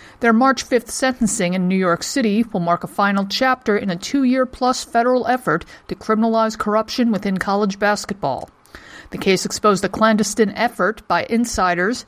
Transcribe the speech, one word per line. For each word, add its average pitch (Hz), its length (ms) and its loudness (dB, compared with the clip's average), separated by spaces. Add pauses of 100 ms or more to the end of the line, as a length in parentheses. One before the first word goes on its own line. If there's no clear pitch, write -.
(180)
Their 233 140 2
March 254 320 2
fifth - 260 -2
sentencing 214 640 -2
in 185 140 0
New 190 80 2
York 175 260 0
City 226 400 0 (100)
will 202 60 -4
mark 170 240 0
a 180 60 -10
final 196 360 0
chapter 214 520 0
in 202 120 -4
a 180 60 -2
two-year-plus 254 880 0
federal 247 460 0
effort 175 360 -2 (220)
to - 80 -10
criminalize 220 640 0
corruption 220 540 0
within 190 260 -2
college 196 400 0
basketball. 196 720 -4 (600)
The 185 80 -8
case 190 260 0
exposed 202 400 0
a 185 60 -4
clandestine 220 600 2
effort 220 540 -2
by 170 220 0
insiders 202 800 0